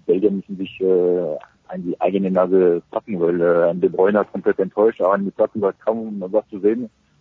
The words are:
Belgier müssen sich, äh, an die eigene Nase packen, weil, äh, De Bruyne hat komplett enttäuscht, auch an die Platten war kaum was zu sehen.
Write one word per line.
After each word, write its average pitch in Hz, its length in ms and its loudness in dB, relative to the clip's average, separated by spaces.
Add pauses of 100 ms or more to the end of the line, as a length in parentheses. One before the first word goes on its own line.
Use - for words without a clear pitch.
Belgier 98 260 2
müssen 98 240 -6
sich, 92 240 -10
äh, 90 560 0 (340)
an 92 140 -10
die 87 160 -6
eigene 95 320 -2
Nase 90 500 2 (100)
packen, 107 280 -6
weil, 85 220 0
äh, 85 340 2
De 90 140 0
Bruyne 95 300 2
hat - 120 -2
komplett - 260 -2
enttäuscht, 104 440 0
auch 92 100 2
an 98 140 0
die 95 60 -6
Platten 110 280 -2
war 98 140 0
kaum 110 560 -6
was 104 200 -4
zu 98 120 -12
sehen. 113 280 0 (320)